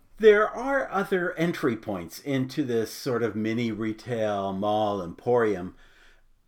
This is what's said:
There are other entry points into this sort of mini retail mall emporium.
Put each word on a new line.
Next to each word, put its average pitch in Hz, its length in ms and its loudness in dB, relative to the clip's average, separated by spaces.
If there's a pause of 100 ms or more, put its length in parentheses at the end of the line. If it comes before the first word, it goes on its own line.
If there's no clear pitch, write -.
(180)
There 208 300 8
are 269 420 -2
other 185 460 0
entry 160 400 0
points 92 440 -8
into 135 420 -2
this 117 280 0
sort 120 320 -2
of 110 120 -2
mini 113 380 -2
retail 107 800 -4
mall 104 500 0
emporium. 95 720 0 (720)